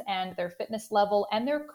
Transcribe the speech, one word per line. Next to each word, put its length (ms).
and 300
their 140
fitness 420
level 400
and 160
their 260